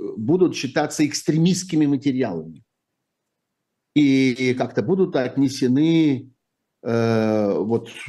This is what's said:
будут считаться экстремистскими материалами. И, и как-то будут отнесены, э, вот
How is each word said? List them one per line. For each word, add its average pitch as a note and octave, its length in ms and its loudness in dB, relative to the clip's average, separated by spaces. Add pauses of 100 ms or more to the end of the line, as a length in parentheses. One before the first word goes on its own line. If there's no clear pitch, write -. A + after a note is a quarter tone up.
(180)
будут D3+ 380 2
считаться D3+ 500 -2
экстремистскими D#3+ 800 0
материалами. B2 760 -4 (1300)
И, C3+ 360 4
и B2+ 220 0
как-то B2+ 280 -4
будут F3+ 340 0
отнесены, C3+ 1120 0 (520)
э, A2 760 0
вот A2+ 300 -2 (200)